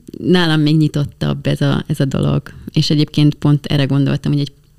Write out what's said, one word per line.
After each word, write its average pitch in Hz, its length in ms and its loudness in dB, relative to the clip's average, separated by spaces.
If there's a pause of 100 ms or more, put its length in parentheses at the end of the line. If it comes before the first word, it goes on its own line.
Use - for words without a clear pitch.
(200)
nálam 165 420 2
még 151 160 2
nyitottabb 147 720 -2
ez 147 140 -2
a, 139 260 0
ez 156 120 -4
a 143 60 0
dolog. 143 360 -2 (320)
És 156 160 0
egyébként 147 460 2
pont 147 300 0
erre 147 200 0
gondoltam, 139 460 0
hogy 143 100 0
egy 143 100 -6 (280)